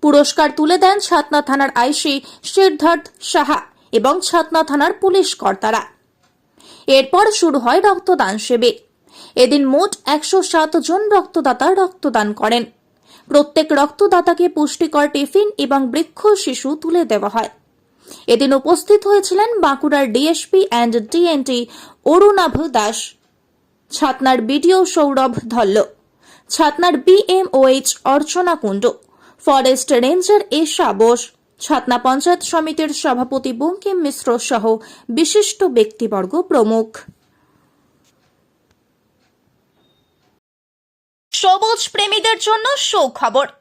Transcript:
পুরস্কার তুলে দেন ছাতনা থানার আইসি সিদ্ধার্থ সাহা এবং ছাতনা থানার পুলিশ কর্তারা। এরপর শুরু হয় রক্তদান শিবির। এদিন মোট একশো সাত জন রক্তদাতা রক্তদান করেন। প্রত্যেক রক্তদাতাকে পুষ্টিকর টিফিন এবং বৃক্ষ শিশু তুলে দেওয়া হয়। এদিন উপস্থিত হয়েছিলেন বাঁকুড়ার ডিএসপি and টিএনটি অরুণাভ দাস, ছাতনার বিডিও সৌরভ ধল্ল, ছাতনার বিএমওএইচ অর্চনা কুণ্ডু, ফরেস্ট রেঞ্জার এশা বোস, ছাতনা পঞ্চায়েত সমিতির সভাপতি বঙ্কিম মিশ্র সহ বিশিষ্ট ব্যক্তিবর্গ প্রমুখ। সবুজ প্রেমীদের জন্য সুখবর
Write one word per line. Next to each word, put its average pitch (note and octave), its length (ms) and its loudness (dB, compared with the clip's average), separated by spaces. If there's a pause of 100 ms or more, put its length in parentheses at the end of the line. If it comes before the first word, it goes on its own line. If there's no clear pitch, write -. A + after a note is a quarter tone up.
পুরস্কার D4 460 2 (100)
তুলে D#4 200 0
দেন F#4+ 220 4
ছাতনা D4+ 420 -2
থানার C#4 320 -2
আইসি C#4 400 -2 (280)
সিদ্ধার্থ E4 640 0 (160)
সাহা D4 380 -2 (340)
এবং C4 280 0
ছাতনা E4 440 0
থানার D4 280 -2 (100)
পুলিশ F#4+ 320 2
কর্তারা। G#3+ 480 -2 (1040)
এরপর C4+ 460 4
শুরু D#4+ 260 0
হয় B3 220 0
রক্তদান F4+ 580 0
শিবির। A#3+ 380 0 (580)
এদিন C4+ 320 2
মোট D#4 260 0 (140)
একশো D4+ 360 -2
সাত D#4 340 0
জন E4+ 240 -2 (160)
রক্তদাতা E4 580 -2
রক্তদান C#4+ 580 -2
করেন। A3 320 -2 (680)
প্রত্যেক D4 420 2
রক্তদাতাকে F4 760 2
পুষ্টিকর D4+ 600 -2
টিফিন D4 400 0 (100)
এবং C#4 220 0 (120)
বৃক্ষ D#4+ 280 -6 (240)
শিশু C4 240 -6 (140)
তুলে E4 220 0
দেওয়া G#3 300 -2
হয়। A3+ 160 -4 (760)
এদিন A#3+ 240 2 (100)
উপস্থিত F4 460 2
হয়েছিলেন G4+ 420 2 (120)
বাঁকুড়ার C#4+ 520 0
ডিএসপি D#4+ 480 0 (200)
and A#3 140 0 (160)
টিএনটি D4 480 -2 (460)
অরুণাভ F#4 520 4 (220)
দাস, G#3+ 200 -2 (920)
ছাতনার C4 500 0
বিডিও C#4+ 440 2
সৌরভ C#4 500 0 (140)
ধল্ল, A3 280 0 (760)
ছাতনার D#4+ 440 0 (120)
বিএমওএইচ F4+ 840 4 (160)
অর্চনা D4+ 580 0
কুণ্ডু, G3+ 300 -2 (520)
ফরেস্ট C4 480 0
রেঞ্জার F4+ 580 2
এশা D#4 420 -2
বোস, A#3 280 2 (400)
ছাতনা B3+ 380 -2
পঞ্চায়েত C#4 440 0
সমিতির D#4+ 480 -4 (120)
সভাপতি C4 500 -4
বঙ্কিম F4+ 520 -4
মিশ্র C4+ 240 -6 (100)
সহ A3+ 260 -4 (460)
বিশিষ্ট E4 540 0
ব্যক্তিবর্গ G#3+ 680 -2 (180)
প্রমুখ। A3+ 380 0 (4000)
সবুজ G4+ 480 0 (120)
প্রেমীদের G#4 460 -2
জন্য A4 280 -2 (100)
সুখবর C#4 720 -2 (120)